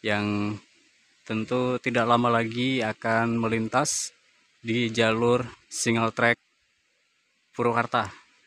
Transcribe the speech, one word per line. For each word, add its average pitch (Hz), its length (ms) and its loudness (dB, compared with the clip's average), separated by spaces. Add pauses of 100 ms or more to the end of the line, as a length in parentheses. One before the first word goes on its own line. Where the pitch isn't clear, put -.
yang 104 560 -2 (640)
tentu 123 560 -2
tidak 120 320 0
lama 120 160 4
lagi 117 560 0
akan 113 560 0
melintas 113 720 -2 (480)
di 117 320 -2
jalur 117 560 2 (240)
single 113 400 0
track 117 240 2 (1200)
Purwakarta 117 560 0 (360)